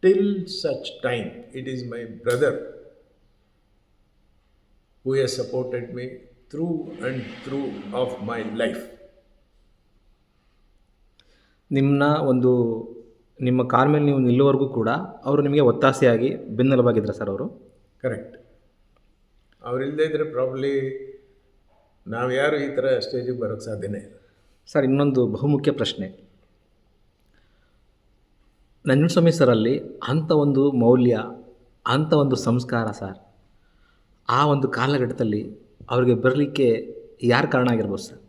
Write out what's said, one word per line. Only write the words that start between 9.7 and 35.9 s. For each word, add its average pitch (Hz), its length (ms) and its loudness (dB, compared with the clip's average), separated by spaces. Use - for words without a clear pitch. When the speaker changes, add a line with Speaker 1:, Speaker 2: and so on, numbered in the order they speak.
Speaker 2:
ನಿಮ್ಮನ್ನ 139 320 2
ಒಂದು, 135 480 2
ನಿಮ್ಮ 127 260 2
ಕಾಲ 123 200 4
ಮೇಲೆ 147 180 4
ನೀವು 139 140 2
ನಿಲ್ಲುವವರೆಗೂ 135 500 4
ಕೂಡ 117 200 -2
ಅವರು 143 180 2
ನಿಮಗೆ 143 180 2
ಒತ್ತಾಸೆಯಾಗಿ 123 760 2
ಬೆನ್ನೆಲುಬಾಗಿದ್ರ 120 760 2
ಸರ್ 101 180 -6
ಅವರು? 113 200 -6
Speaker 1:
ಕರೆಕ್ಟ್. 110 360 -8
ಅವ್ರಿಲ್ದೇ 139 400 -4
ಇದ್ರೆ 151 200 -2
probably 131 680 -2
ನಾವ್ಯಾರು 127 500 -2
ಈ 139 180 -4
ಥರ 127 240 0
ಸ್ಟೇಜಿಗೆ 123 400 -6
ಬರೋಕ್ಕೆ 107 260 -6
ಸಾಧ್ಯನೇ 101 320 -8
ಇಲ್ಲ. - 160 -16
Speaker 2:
ಸರ್, 147 160 0
ಇನ್ನೊಂದು 131 440 2
ಬಹುಮುಖ್ಯ 139 440 0
ಪ್ರಶ್ನೆ. 98 360 -4
ನಂಜುಂಡಸ್ವಾಮಿ 165 440 4
ಸರಲ್ಲಿ 123 480 4
ಅಂಥ 156 240 0
ಒಂದು 143 400 4
ಮೌಲ್ಯ, 120 480 6
ಅಂಥ 151 260 2
ಒಂದು 139 220 4
ಸಂಸ್ಕಾರ 120 560 -2
ಸರ್, - 440 -14
ಆ 135 160 2
ಒಂದು 139 220 2
ಕಾಲಘಟ್ಟದಲ್ಲಿ 123 960 -2
ಅವ್ರಿಗೆ 123 240 2